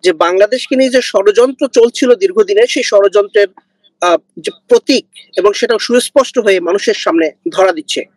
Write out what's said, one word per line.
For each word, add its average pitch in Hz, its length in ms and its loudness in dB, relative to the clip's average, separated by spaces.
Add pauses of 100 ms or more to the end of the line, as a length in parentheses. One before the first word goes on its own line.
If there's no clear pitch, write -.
যে 185 100 2
বাংলাদেশকে 196 600 0
নিয়ে 262 140 0
যে 247 120 0
ষড়যন্ত্র 233 680 0
চলছিল 240 480 2
দীর্ঘদিনের, 196 520 0
সেই 262 160 -4
ষড়যন্ত্রের, 202 640 0 (540)
আহ, 175 160 0 (200)
যে 160 140 -10 (160)
প্রতীক - 380 0 (320)
এবং 196 160 2
সেটা 220 260 -2
সুস্পষ্ট 247 600 0
হয়ে 202 200 2
মানুষের 185 340 -2
সামনে 165 380 -2 (200)
ধরা 185 200 0
দিচ্ছে। 156 340 -8 (120)